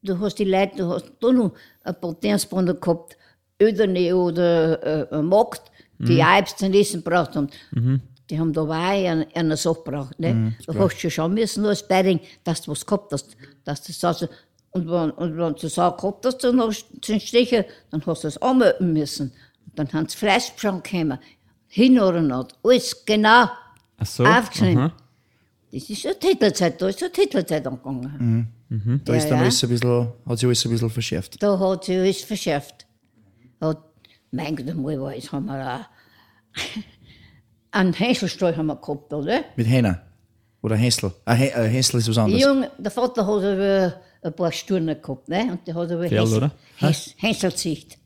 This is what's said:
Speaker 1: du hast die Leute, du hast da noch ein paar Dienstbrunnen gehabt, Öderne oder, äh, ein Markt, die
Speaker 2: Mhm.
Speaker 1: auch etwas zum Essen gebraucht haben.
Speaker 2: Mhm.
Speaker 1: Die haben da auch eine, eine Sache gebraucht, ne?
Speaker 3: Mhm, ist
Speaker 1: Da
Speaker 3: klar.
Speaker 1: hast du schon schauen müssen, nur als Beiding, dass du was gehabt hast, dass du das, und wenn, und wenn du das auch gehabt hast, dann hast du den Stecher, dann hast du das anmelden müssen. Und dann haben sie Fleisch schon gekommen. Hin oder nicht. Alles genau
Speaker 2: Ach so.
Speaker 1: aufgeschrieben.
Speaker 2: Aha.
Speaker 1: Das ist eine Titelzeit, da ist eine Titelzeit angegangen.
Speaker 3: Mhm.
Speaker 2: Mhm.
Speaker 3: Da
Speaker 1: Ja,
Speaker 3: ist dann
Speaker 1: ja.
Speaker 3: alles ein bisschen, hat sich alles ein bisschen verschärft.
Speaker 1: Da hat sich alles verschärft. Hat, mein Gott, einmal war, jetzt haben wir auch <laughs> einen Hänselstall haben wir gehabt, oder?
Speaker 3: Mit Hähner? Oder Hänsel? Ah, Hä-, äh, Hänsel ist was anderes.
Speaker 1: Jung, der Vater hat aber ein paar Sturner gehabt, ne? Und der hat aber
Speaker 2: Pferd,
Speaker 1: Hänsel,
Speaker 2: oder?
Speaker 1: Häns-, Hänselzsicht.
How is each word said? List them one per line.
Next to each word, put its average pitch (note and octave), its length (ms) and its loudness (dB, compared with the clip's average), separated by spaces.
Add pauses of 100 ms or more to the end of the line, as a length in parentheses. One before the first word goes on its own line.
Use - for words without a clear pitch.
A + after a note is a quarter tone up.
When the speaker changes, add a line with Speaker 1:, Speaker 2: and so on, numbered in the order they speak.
Speaker 1:
du F#3 140 -2
hast G3 160 -4
die G#3+ 80 -2
Leute, G3 320 2
du F3+ 140 -4
hast F3 160 -4 (160)
da A#3 100 4
noch A#3+ 220 2 (320)
ein E3+ 160 -8
paar E3+ 140 -6
Dienstbrunnen F#3+ 640 0
gehabt, E3+ 380 -4 (460)
Öderne F#3 520 2
oder, E3 1000 2
äh, - 40 -4
ein D3+ 120 0
Markt, G#3 440 2 (260)
die A#2+ 180 2
Speaker 2:
Mhm. - 60 6
Speaker 1:
auch F3 180 6
etwas - 180 -4
zum F#3+ 160 0
Essen G3 320 2
gebraucht E3+ 320 0
haben. C#3+ 100 -2 (240)
Speaker 2:
Mhm. B2+ 300 0 (280)
Speaker 1:
Die D3+ 80 -6
haben D#3+ 140 0
da D#3 120 -2
auch D3+ 60 -4
eine, E3+ 640 0
eine D#3+ 220 0
Sache E3 260 -2
gebraucht, C3+ 380 -8
ne? D#3+ 140 0
Speaker 3:
Mhm, A2+ 260 0
ist - 80 -16
Speaker 1:
Da D#3+ 60 -6
Speaker 3:
klar. F#3+ 120 2
Speaker 1:
hast - 100 0
du - 40 -18
schon E3 120 -2
schauen E3 240 0
müssen, A3 260 -2
nur G#3 80 2
als G3+ 180 -2
Beiding, F#3 320 4 (240)
dass E3 200 -4
du D#3 80 -10
was - 140 -8
gehabt - 280 -4
hast, - 240 -8 (260)
dass - 200 -8
du E3+ 180 -14
das, E3+ 260 -2 (440)
und F3 180 -4
wenn, E3+ 220 0
und E3 260 -6
wenn E3 160 -2
du - 80 -10
das D#3+ 180 -6
auch F3 160 2
gehabt G3+ 300 -6
hast, B3+ 140 -2
dann B3+ 200 2
hast A3 320 -2
du - 80 -20
den G#3+ 220 -2
Stecher, A#3+ 420 2 (280)
dann D3+ 140 -6
hast D#3+ 180 -4
du D#3 40 -4
das D3 140 -8
anmelden A3+ 500 4
müssen. C#3+ 400 -2 (360)
Und - 120 -16
dann - 140 -4
haben - 160 -2
sie - 80 -10
Fleisch A3 400 0
schon F#3+ 260 -4
gekommen. D#3 340 -4 (500)
Hin B3+ 300 6
oder F#3 240 4
nicht. C3 400 -2
Alles - 440 2
genau G#3+ 400 6 (520)
Speaker 2:
Ach G#2+ 80 -4
so. - 200 0
Speaker 1:
aufgeschrieben. A#2 540 4
Speaker 2:
Aha. D#3+ 140 0 (800)
Speaker 1:
Das - 160 -12
ist G#3 160 -8
eine F#4+ 140 -4
Titelzeit, G3+ 640 2
da F#3 60 0
ist G3 140 -4
eine F4+ 100 -4
Titelzeit E3 540 0
angegangen. B2 840 -2 (220)
Speaker 3:
Mhm. A#2 80 -4
Speaker 2:
Mhm. A#2+ 260 -2
Speaker 3:
Da A#2+ 100 0
Speaker 1:
Ja, A#2+ 60 4
Speaker 3:
ist - 100 2
dann B2+ 80 2
Speaker 1:
ja. B2 60 4
Speaker 3:
alles B2 200 2
ein A#2+ 60 -2
bisschen, A#2+ 380 2 (200)
hat A#2+ 120 -2
sich B2 80 0
alles A#2+ 180 2
ein A#2 60 -2
bisschen A#2 180 0
verschärft. - 520 -6
Speaker 1:
Da G3+ 180 2
hat F#3+ 260 0
sich F#3 120 -2
alles F#3+ 240 0
verschärft. - 640 -6 (760)
Hat, D#3 200 -2 (520)
mein D3+ 240 -6
Gott, C3+ 140 -10
einmal D3 320 -6
war, C#3 140 -8
jetzt - 160 -14
haben C#3 160 -6
wir C#3 60 -8 (220)
auch - 840 -18
<laughs> - 1120 -18
einen F#3 220 2
Hänselstall G3 640 -2
haben D#3 120 -2
wir D3 80 -4
gehabt, D3 380 -10
oder? E3+ 300 -2 (120)
Speaker 3:
Mit A2+ 120 0
Hähner? A2 340 2 (600)
Oder A2 140 -2
Hänsel? A2+ 360 0 (140)
Ah, A#2 80 2
Hä-, B2+ 160 4
äh, A#2 180 0
Hänsel B2 320 0
ist A2+ 100 -2
was A2+ 80 2
anderes. G3 240 2
Speaker 1:
Jung, C4+ 240 2 (120)
der G3+ 140 -8
Vater B3 340 -2
hat G#3 180 0
aber G3 500 0 (280)
ein D#3+ 120 -6
paar E3+ 180 -2
Sturner E3 440 -4
gehabt, - 320 -12
ne? G3 240 -2
Und F3 160 -10
der E3 80 -8
hat E3+ 160 -4
aber F3 160 -2
Speaker 2:
Pferd, A2+ 140 2
Speaker 1:
Hänsel, A2 160 2
Speaker 2:
oder? C#3 140 0 (280)
Speaker 1:
Häns-, D3 380 0
Hänselzsicht. F#3+ 880 -4